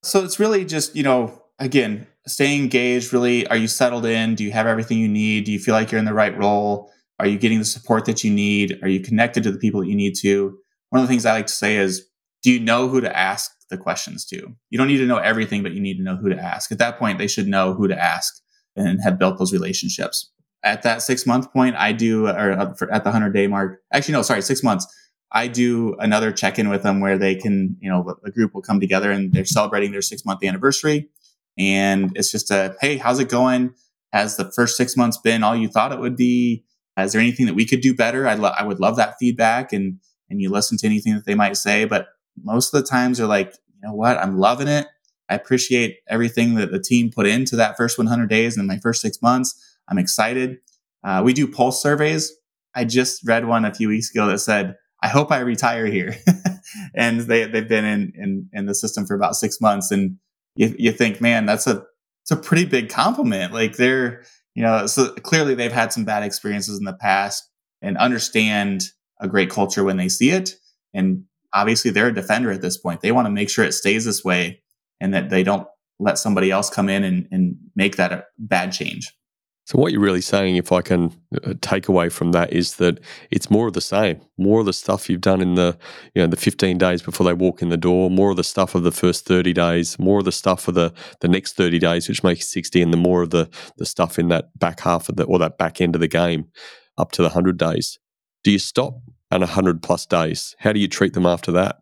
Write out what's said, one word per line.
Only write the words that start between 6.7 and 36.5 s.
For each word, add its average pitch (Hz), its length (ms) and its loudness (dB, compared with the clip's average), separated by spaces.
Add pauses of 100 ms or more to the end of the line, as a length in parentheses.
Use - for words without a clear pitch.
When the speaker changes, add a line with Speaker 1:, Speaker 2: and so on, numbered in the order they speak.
Speaker 1:
Are 104 60 0
you 101 120 2
getting 113 220 2
the 107 40 -2
support - 400 -2
that 113 220 -2
you 107 60 2
need? 101 500 0
Are 95 80 -2
you 95 100 2
connected 113 440 0
to 110 80 0
the 98 80 -4
people 101 200 0
that 90 80 -2
you 101 80 -2
need 101 280 0
to? 98 340 2 (320)
One 127 120 4
of 127 60 2
the 127 40 0
things 120 140 0
I 110 60 4
like 110 160 0
to - 60 -6
say 107 240 0
is, 95 280 -2 (380)
do 127 80 6
you 123 80 4
know 117 300 2
who 131 120 2
to 104 160 -2
ask 95 340 -2 (180)
the 92 80 -8
questions - 480 -6
to? - 300 -14 (140)
You 117 80 -6
don't 131 100 2
need 139 100 2
to 131 80 2
know 123 120 2
everything, 107 440 0
but 92 120 -6
you 101 80 -6
need 98 160 -4
to 92 60 -4
know 92 120 -4
who 98 140 -2
to 92 100 -2
ask. 87 320 -8
At 107 60 -6
that 117 200 0
point, 101 220 -2
they 101 80 -2
should 101 200 -2
know 95 260 2
who 95 160 0
to - 120 -2
ask 85 320 -2 (440)
and 95 260 0
have 92 160 0
built 92 180 2
those 95 140 0
relationships. 92 800 -4 (320)
At 107 200 0
that 113 180 0
six-month 127 500 0
point, 127 240 2
I 104 160 2
do, 110 360 2
or, 101 260 2
uh, 95 200 -2
for, - 180 -6
at 104 120 0
the 101 80 0
hundred-day 101 360 2
mark, 98 340 -4 (100)
actually, 147 220 0
no, 131 80 2
sorry, 117 200 0
six - 220 -2
months, 104 240 0 (460)
I 113 140 0
do 117 520 0
another 107 320 2
check-in 101 380 0
with 101 120 0
them 98 200 2
where 98 160 2
they 95 180 2
can, 95 460 0
you 98 80 -8
know, 90 340 -2
the 98 80 -12
group 113 240 0
will 95 60 -10
come 101 180 0
together 95 320 0
and 98 220 0
they're 95 120 2
celebrating 104 460 0
their 101 100 -6
six-month 190 420 -8
anniversary. 151 680 -2 (480)
And 98 580 0
it's - 160 -2
just - 200 -4
a, 95 280 -2
"Hey, 143 160 0
how's 127 240 0
it 131 80 0
going? 123 460 0 (400)
Has 104 240 0
the 95 160 -4
first 120 240 0
six 123 180 -2
months 120 220 2
been 113 260 0
all 110 120 2
you 113 120 -2
thought 110 240 0
it 123 80 -10
would 123 160 -6
be? 123 480 0 (340)